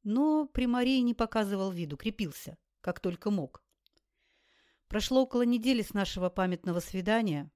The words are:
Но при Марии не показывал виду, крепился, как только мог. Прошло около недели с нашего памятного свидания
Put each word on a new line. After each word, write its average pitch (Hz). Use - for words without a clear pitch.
Но 294
при 254
Марии 247
не 240
показывал 202
виду, 165
крепился, 190
как -
только 180
мог. 170
Прошло 254
около 247
недели 240
с -
нашего 185
памятного 180
свидания 185